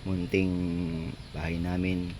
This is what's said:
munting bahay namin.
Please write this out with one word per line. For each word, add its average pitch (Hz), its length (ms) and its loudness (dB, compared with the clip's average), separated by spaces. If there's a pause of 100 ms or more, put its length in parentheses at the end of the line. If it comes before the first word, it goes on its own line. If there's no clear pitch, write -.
munting 92 480 2 (800)
bahay 80 240 -2
namin. 90 640 0